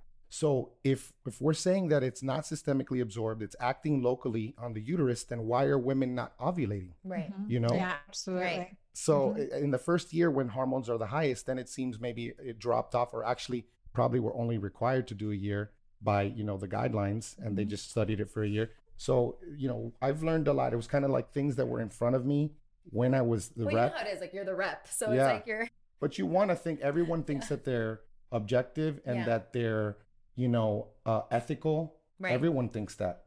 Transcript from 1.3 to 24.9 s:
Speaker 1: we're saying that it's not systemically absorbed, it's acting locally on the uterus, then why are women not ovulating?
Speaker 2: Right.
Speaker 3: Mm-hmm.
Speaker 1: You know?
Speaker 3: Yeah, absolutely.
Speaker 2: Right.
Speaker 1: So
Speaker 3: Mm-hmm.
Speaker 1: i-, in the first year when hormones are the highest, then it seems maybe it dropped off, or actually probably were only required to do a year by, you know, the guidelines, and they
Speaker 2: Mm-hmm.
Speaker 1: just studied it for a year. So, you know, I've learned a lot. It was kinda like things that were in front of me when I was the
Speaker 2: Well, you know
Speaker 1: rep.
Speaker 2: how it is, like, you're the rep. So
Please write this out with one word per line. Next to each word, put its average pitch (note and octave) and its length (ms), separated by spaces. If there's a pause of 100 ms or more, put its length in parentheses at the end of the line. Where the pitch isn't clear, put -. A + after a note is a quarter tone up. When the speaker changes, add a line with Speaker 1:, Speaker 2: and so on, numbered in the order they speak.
Speaker 1:
we're D3+ 140
saying F#3 360
that C#3+ 140
it's B2+ 200
not C3+ 200
systemically C3+ 560
absorbed, A2 420
it's G#2 180
acting C3+ 420
locally A#2+ 560
on A#2+ 160
the G#2+ 80
uterus, C3 420
then A#2 220
why B2 200
are C#3+ 120
women C3 360
not A#2+ 260
ovulating? A2 500 (160)
Speaker 2:
Right. F#3 260
Speaker 3:
Mm-hmm. G3 180
Speaker 1:
You A#2+ 120
know? A#2 120
Speaker 3:
Yeah, E3+ 220 (120)
absolutely. F#3 380
Speaker 2:
Right. F3 320 (160)
Speaker 1:
So C#3+ 440
Speaker 3:
Mm-hmm. C#3 180
Speaker 1:
i-, C#3 40
in C#3+ 120
the B2+ 60
first E3+ 360
year E3+ 180
when C3+ 180
hormones C3 400
are A#2 80
the A2 80
highest, C3+ 400
then C3 120
it B2 120
seems B2+ 320
maybe A#2 320 (100)
it A2+ 160
dropped A#2 360
off, B2 180
or A2+ 100
actually A#2+ 420 (280)
probably B2 260
were A2+ 160
only A#2 220
required A#2+ 520
to A2+ 40
do G#2 180
a G#2 40
year G2+ 360 (300)
by, G2+ 220
you G#2 200
know, G#2 140
the G2 100
guidelines, G#2+ 720
and G#2 180
they G#2 60
Speaker 2:
Mm-hmm. G#2 80
Speaker 1:
just - 220
studied G#2+ 280
it G#2 100
for A2 140
a G#2+ 60
year. G#2+ 220 (260)
So, B2 400 (180)
you C3+ 140
know, A#2 320
I've D3 220
learned D#3+ 240
a D3 60
lot. B2+ 200
It A#2+ 40
was A#2 100
kinda C#3 200
like B2+ 240
things C#3+ 260
that B2+ 100
were A#2+ 120
in A2+ 100
front A#2+ 260
of B2 100
me D3 260 (380)
when B2 240
I C3+ 80
was A#2 280
the A#2 160
Speaker 2:
Well, - 80
you A2+ 40
know A#2 60
Speaker 1:
rep. C3 120
Speaker 2:
how A#3+ 100
it G#3 40
is, F#3 120
like, F3+ 120
you're G3 100
the F#3 120
rep. F3 320
So G#3+ 240